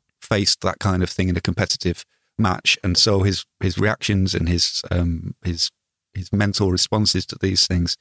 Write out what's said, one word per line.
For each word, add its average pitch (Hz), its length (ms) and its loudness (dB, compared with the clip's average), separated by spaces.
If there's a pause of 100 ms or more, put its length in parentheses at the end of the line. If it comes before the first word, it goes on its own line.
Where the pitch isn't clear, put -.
(200)
faced - 420 0
that - 180 -2
kind 92 240 2
of 90 60 0
thing 92 200 0
in 87 80 0
a 87 40 -4
competitive - 600 -2 (340)
match. - 460 0
And 90 140 0
so 98 260 4
his, 95 220 0 (160)
his 95 160 0
reactions 98 580 2
and 82 140 0
his, - 320 0 (100)
um, 87 520 -2
his, 85 280 -2 (420)
his 92 200 -8
mental 101 380 2
responses 101 560 0
to - 120 -14
these 95 260 0
things 87 360 0